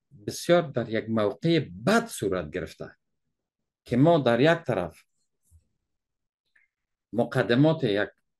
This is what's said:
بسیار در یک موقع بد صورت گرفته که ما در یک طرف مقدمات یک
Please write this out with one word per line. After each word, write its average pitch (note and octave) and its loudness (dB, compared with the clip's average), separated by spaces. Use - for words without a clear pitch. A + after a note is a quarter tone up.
بسیار E3+ 0
در B2 -6
یک A2 -4
موقع A2+ 0
بد A3+ 2
صورت F2+ -6
گرفته - -12
که B2 -2
ما D#3+ 6
در A#2 2
یک E3 4
طرف F2+ -4
مقدمات B2 2
یک G2+ 0